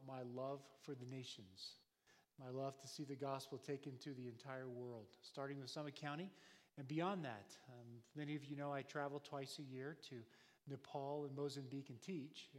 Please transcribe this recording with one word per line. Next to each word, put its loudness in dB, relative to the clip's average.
my -2
love 2
for -2
the -6
nations, -4
my -4
love 2
to -8
see -2
the 0
gospel 2
taken 0
to -4
the -2
entire -2
world, -2
starting 0
with -4
Summit 0
County 0
and -2
beyond 6
that. -2
Um, -10
many 2
of 0
you 0
know 4
I 4
travel 4
twice -2
a -2
year 0
to -4
Nepal 2
and 0
Mozambique 2
and -8
teach -2